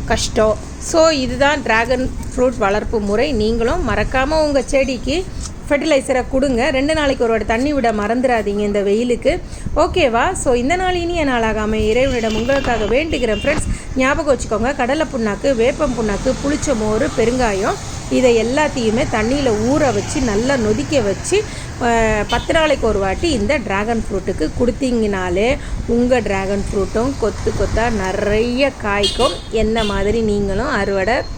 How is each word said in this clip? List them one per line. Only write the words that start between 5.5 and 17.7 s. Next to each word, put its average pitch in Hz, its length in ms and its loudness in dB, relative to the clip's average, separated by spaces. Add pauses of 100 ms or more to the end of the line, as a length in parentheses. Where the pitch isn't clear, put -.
ஃபெர்டிலைசரை 277 640 2
கொடுங்க. 262 400 2
ரெண்டு 277 240 0
நாளைக்கு 277 280 0
ஒரு 233 100 2
வாட்டி 214 140 0
தண்ணி 247 260 0
விட 240 200 2
மறந்துடாதீங்க 214 640 0
இந்த 202 240 0
வெயிலுக்கு. 240 580 0 (360)
ஓகேவா? 311 560 2
so 277 220 0
இந்த 262 220 2
நாள் 370 180 0
இனிய 339 300 0
நாளாக 226 360 0
அமைய 214 300 0
இறைவனிடம் 233 440 2
உங்களுக்காக 240 500 0
வேண்டுகிறேன் 240 600 0
ஃப்ரெண்ட்ஸ். 294 220 0 (300)
ஞாபகம் 277 400 2
வச்சுக்கோங்க, 233 400 -2
கடலை 277 360 0
புண்ணாக்கு, 226 420 0
வேப்பம் 262 400 0
புண்ணாக்கு, 220 380 -2 (120)
புளிச்ச 285 340 0
மோர், 214 280 0 (100)
பெருங்காயம், 233 580 0 (360)